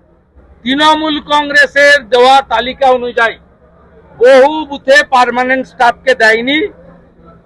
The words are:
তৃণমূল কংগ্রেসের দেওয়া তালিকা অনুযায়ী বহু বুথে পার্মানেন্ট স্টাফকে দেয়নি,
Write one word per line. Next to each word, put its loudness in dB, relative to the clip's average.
তৃণমূল -2
কংগ্রেসের 0
দেওয়া 4
তালিকা -4
অনুযায়ী -4
বহু 4
বুথে -2
পার্মানেন্ট -2
স্টাফকে -2
দেয়নি, 0